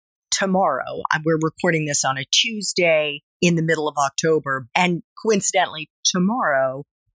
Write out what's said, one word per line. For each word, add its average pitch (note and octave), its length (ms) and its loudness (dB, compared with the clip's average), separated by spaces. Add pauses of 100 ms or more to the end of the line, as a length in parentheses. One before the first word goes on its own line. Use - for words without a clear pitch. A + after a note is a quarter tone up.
(320)
tomorrow, E3 680 0 (120)
uh, D#3 120 0
we're D#3+ 160 2
recording D#3+ 440 0
this C#3+ 200 0
on D3+ 120 -2
a C3+ 140 -8
Tuesday E3 880 0 (200)
in F3 140 4
the D#3+ 60 0
middle D#3 260 0
of C#3+ 100 -4
October. C#3 800 0
And F3 280 2 (200)
coincidentally, F#3 640 0 (160)
tomorrow, D3+ 800 0 (300)